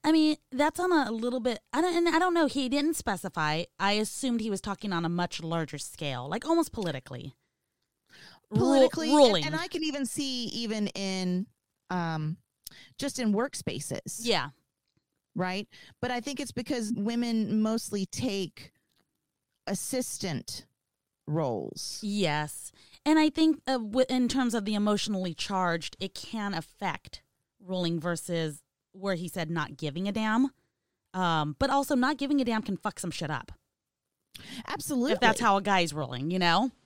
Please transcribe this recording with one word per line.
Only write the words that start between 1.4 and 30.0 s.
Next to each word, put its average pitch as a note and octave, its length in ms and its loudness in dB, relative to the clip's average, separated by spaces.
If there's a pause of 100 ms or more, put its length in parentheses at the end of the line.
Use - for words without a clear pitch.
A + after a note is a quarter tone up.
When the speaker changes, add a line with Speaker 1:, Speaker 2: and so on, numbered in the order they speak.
Speaker 1:
I C#4+ 100 2
don't, F4 140 2
and E4+ 180 4
I D#4+ 60 4
don't F4+ 140 4
know, E4 140 4
he C4 200 0
didn't C#4+ 280 0
specify. E3 680 -2 (160)
I G3+ 140 2
assumed A3+ 480 0
he A3 80 -2
was G3 100 -2
talking G3+ 320 -6
on E3+ 140 0
a E3 40 0
much F3 320 -2
larger D#3+ 360 -4
scale, C3+ 500 -6
like, A#3 180 -6
almost E4 280 2
politically. C3+ 640 -8 (1120)
Ru-, G#3+ 100 2
Speaker 2:
Politically, C4 500 6
and, D4 80 8
Speaker 1:
ruling. G#3+ 280 8
Speaker 2:
and - 100 -2
I F4 120 -2
can D#4+ 160 -4
even C#4+ 220 -2
see C4 420 -4
even G#3+ 400 -4
in, F#3+ 600 -2 (420)
um, E3 480 -2 (600)
just C#4 200 -4
in A3 160 2
workspaces. - 880 -4
Speaker 1:
Yeah. F3 280 0 (840)
Speaker 2:
Right? F#3 340 -4 (320)
But B3 100 -4
I B3 80 -2
think C4+ 220 -6
it's C4 100 -8
because A#3 420 -4
women A3+ 680 0
mostly G#3+ 440 0
take - 680 -6 (960)
assistant - 1000 -6 (600)
roles. B2+ 760 -4
Speaker 1:
Yes. E3+ 720 -2 (320)
And D#4 140 6
I D#4 100 6
think, D#4+ 380 4
uh, C4 100 2
w-, A3+ 320 2
in B3+ 180 2
terms B3 260 2
of G#3+ 120 0
the G#3+ 100 0
emotionally G3+ 580 0
charged, F3 680 -2
it G3 140 -6
can G3+ 400 -6
affect - 680 -8 (380)
ruling F3+ 420 -2
versus E3 600 -4 (320)
where F#3+ 220 -4
he E3+ 120 -6
said D#3+ 240 -6
not D3+ 260 -4
giving D#3+ 300 -4